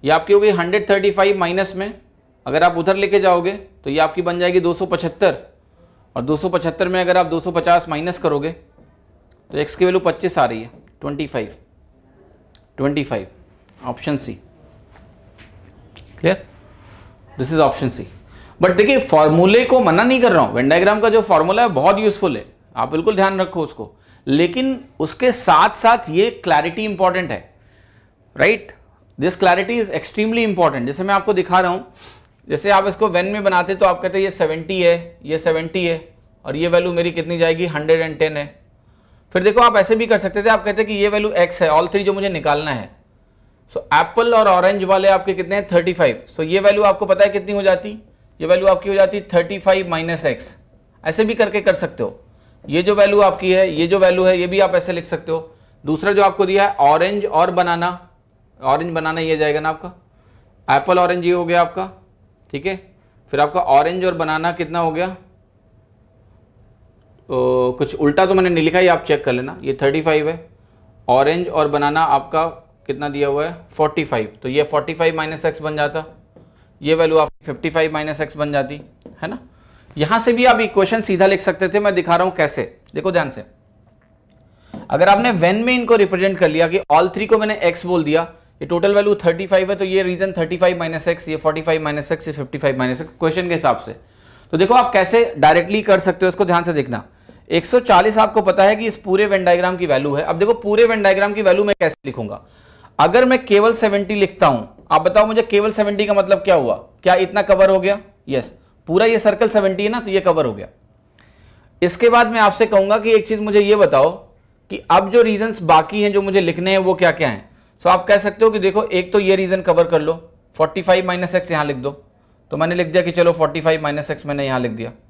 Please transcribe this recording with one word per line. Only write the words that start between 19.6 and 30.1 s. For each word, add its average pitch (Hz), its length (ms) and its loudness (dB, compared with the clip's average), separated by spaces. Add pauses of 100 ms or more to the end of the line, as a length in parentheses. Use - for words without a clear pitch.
को 254 140 4
मना 180 240 2
नहीं 254 180 2
कर 233 100 4
रहा 165 100 4
हूँ, 107 140 0
Venn 127 140 0
डायग्राम 190 320 2
का 220 80 2
जो 220 120 4
फॉर्मूला 190 400 2
है, 240 80 2
बहुत 180 300 2
यूजफुल 196 380 -2
है, - 80 -12 (300)
आप 120 140 -4
बिल्कुल 170 260 -2
ध्यान 196 260 0
रखो 180 220 -4
उसको, 117 260 -12 (380)
लेकिन 175 520 0 (200)
उसके 240 320 -2
साथ 190 460 2
साथ 233 320 2
ये 185 200 2 (140)
क्लैरिटी 170 420 -2
इंपॉर्टेंट 185 460 -2
है, 101 80 -8 (960)
राइट? 208 360 0 (460)
This 175 180 -2
clarity 190 440 0
is 208 120 -4
extremely 220 540 -4